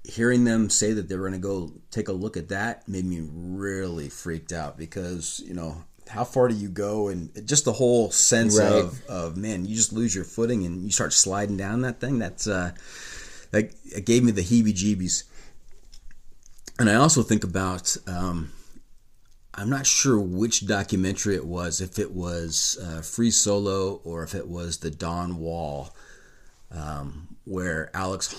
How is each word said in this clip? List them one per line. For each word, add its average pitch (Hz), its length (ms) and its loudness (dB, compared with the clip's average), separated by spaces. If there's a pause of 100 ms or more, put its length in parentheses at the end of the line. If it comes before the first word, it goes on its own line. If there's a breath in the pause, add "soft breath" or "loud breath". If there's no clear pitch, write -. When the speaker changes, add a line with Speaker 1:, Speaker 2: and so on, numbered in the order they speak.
Speaker 1:
hearing 123 400 4
them 113 260 4
say 107 240 2
that 98 160 -2
they 95 60 -4
were 95 120 -2
gonna 95 120 -4
go 92 340 -4 (160)
take - 180 -4
a 98 60 -2
look 95 240 -4
at 82 120 -6
that 101 380 -4
made 92 180 -4
me 82 260 -4
really 90 800 -6
freaked 82 440 -8
out 73 240 -6
because, 87 680 -8
you 90 80 -8
know, 82 280 -8 (260)
how 107 140 -4
far 123 240 4
do 117 60 0
you 101 160 -2
go? 104 380 0
And 90 240 -6 (160)
just 143 180 4
the 117 80 4
whole 120 380 4
sense 113 480 6
Speaker 2:
Right. 104 120 6
Speaker 1:
of, 104 360 4
of, 85 300 -6
man, 98 280 -4
you 104 100 -4
just 113 180 2
lose 113 200 0
your 92 120 -4
footing 117 380 0
and 90 200 -4
you 101 80 -8
start 98 220 0
sliding 101 440 2
down 101 240 -2
that 123 180 -4
thing. 127 200 -2
That's, - 260 -6
uh, 90 280 0 (760 loud breath)
that, 110 200 2 (140)
it 87 200 -8
gave 123 180 6
me 117 80 8
the 98 120 0
heebie-jeebies. 101 800 2 (1500 soft breath)
And 113 120 6
I 104 60 6
also 131 280 6
think 107 200 2
about, 92 520 -2 (120)
um, 87 440 -2 (1040 soft breath)
I'm 101 160 -4
not 135 160 -2
sure 127 340 6
which 98 480 0
documentary 98 680 2
it 73 100 -4
was, 87 340 -2
if 92 180 -6
it 104 140 -2
was, 85 720 -2
uh, 80 180 -8
Free 117 300 2
Solo 101 720 2
or 82 200 -6
if 82 120 -8
it 90 120 -6
was 85 320 -6
the 82 120 -4
Dawn 87 460 -4
Wall, 80 580 -6 (760 soft breath)
um, 76 580 -8 (160)
where 90 480 -4
Alex 95 460 -4